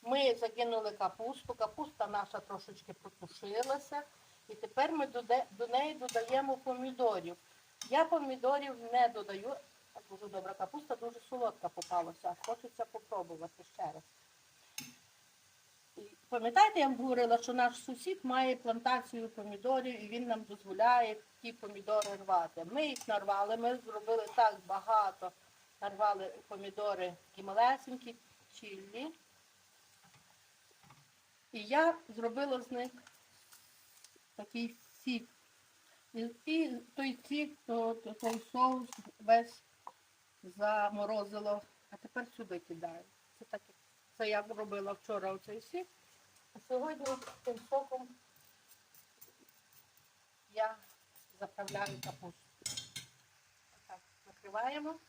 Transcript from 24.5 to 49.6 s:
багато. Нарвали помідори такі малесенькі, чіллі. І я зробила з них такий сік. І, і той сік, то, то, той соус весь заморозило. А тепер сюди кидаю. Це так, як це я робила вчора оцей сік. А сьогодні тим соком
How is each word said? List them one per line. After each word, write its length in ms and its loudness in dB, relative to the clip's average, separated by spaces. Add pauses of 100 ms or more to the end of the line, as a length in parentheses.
багато. 680 2 (480)
Нарвали 540 0 (140)
помідори 680 -4 (140)
такі 120 -16
малесенькі, 720 2 (360)
чіллі. 640 -12 (2500)
І 100 -10
я 360 4 (100)
зробила 520 -2
з 100 -12
них 220 -4 (1400)
такий 400 -8 (280)
сік. 240 -4 (840)
І, 180 -6 (140)
і 320 2 (200)
той 320 -2
сік, 380 -2
то, 280 0
то, 200 -10
той 260 -2 (120)
соус 380 4 (280)
весь 440 6 (800)
заморозило. 1200 0 (280)
А 60 -18
тепер 300 -8 (100)
сюди 220 -8
кидаю. 460 -10 (340)
Це 60 -18
так, 240 -10
як 80 -20 (420)
це 100 0
я 140 2
робила 500 -6
вчора 400 -4
оцей 280 -10
сік. 280 -8 (680)
А 40 -18 (100)
сьогодні 380 -2 (380)
тим 140 -4 (120)
соком 380 -2 (2500)